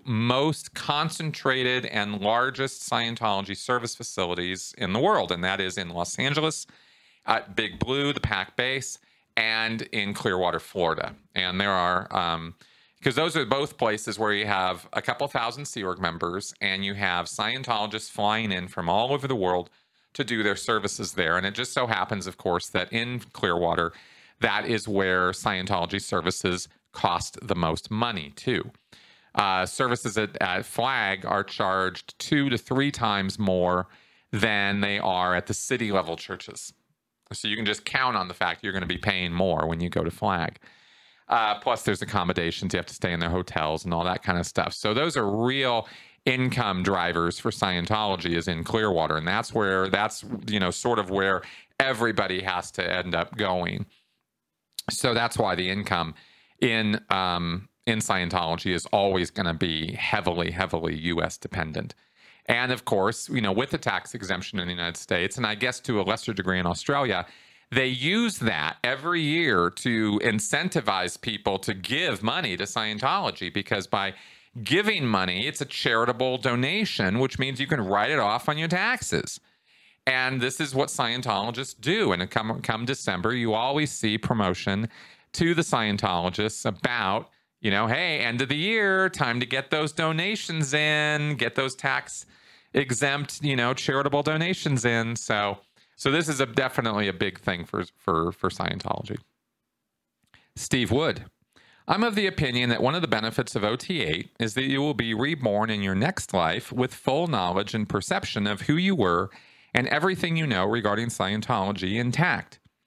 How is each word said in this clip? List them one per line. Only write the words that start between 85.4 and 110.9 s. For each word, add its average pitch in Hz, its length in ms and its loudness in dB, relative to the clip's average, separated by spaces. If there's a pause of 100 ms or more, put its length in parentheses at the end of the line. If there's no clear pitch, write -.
the 165 80 2
Scientologists 104 1040 0
about, 110 640 0 (300)
you 104 100 0
know, 101 160 4
"Hey, 151 320 0
end 117 220 0
of 135 80 -2
the 143 80 0
year, 190 520 2
time 120 300 0
to 123 80 0
get 131 240 -2
those 151 220 0
donations 160 840 -2
in, 151 600 2
get - 180 -2
those 135 220 -2
tax - 500 -4 (460)
exempt, 139 720 0
you 147 120 2
know, 123 200 2
charitable 139 500 0
donations 156 600 0
in." 117 300 2
So, 104 440 0 (360)
so - 160 0
this 156 180 4
is 139 120 2
a, 135 60 4
definitely 113 600 2
a 95 60 2
big 90 260 -2
thing 87 280 -2
for, 95 180 -2 (140)
for, 85 340 2
for - 160 0
Scientology. 92 720 -4 (1400)
Steve 120 340 2
Wood, 135 360 2 (600)
"I'm 202 160 4
of 233 120 2
the 202 120 2
opinion 123 440 2
that 117 120 2
one 131 120 4
of 180 80 -2
the 147 60 0
benefits 113 460 0
of 101 80 0
O 107 140 2
T 170 260 -4
eight 82 280 -2 (100)
is 113 140 -2
that 131 100 0
you 135 160 0
will 147 140 2
be 113 180 0
reborn 113 560 2
in 104 140 0
your 95 120 2
next 127 380 0
life 87 400 2
with 123 220 -2
full 147 320 0
knowledge 98 480 0
and 107 120 0
perception 101 600 0
of 104 160 -2
who 147 140 2
you 185 200 2
were 92 340 4 (440)
and 123 140 2
everything 175 480 2
you 160 100 2
know 98 180 2
regarding 107 440 2